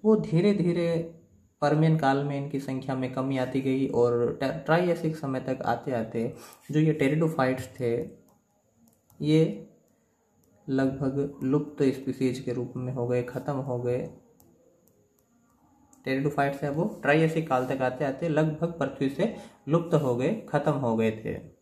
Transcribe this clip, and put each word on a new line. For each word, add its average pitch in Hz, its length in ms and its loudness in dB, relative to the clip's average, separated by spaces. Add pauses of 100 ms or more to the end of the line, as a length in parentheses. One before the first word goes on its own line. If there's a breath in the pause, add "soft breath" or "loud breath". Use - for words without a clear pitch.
वो 214 140 8
धीरे 175 360 4
धीरे 170 440 2 (640)
Permian 156 360 4
काल 139 260 2
में 143 140 -2
इनकी 139 220 -4
संख्या 131 360 -4
में 127 180 -4
कमी 135 240 -2
आती 127 240 0
गई 135 280 0
और 120 520 2
ट-, - 240 -4
Triassic 165 500 2
समय 135 260 -4
तक 131 240 -4
आते 123 280 -2
आते 113 400 -4 (360 loud breath)
जो 151 100 2
ये 156 140 4
टेरिडोफाइट्स 143 760 0 (120)
थे 120 160 0 (1200)
ये 156 480 2 (1000)
लगभग 135 800 -2
लुप्त 147 380 0 (100)
species 131 460 -4
के 123 140 -6
रूप 123 220 -6
में 127 180 -6
हो 120 140 -2
गए, 123 160 0
ख़त्म 135 320 -6
हो 131 240 -4
गए। 123 200 -2 (2000)
टेरिडोफाइट्स 139 580 -2
है 143 80 -2
वो 165 140 -2 (160)
Triassic 160 480 2
काल 127 180 2
तक 135 160 -2
आते 127 220 -2
आते 165 240 -4
लगभग 156 500 0
पृथ्वी 135 320 -2
से 220 220 -2 (360 loud breath)
लुप्त 165 260 2
हो 135 200 2
गए, 139 180 0 (160)
ख़त्म 147 240 0
हो 123 240 0
गए 113 200 4
थे। - 200 -8 (240)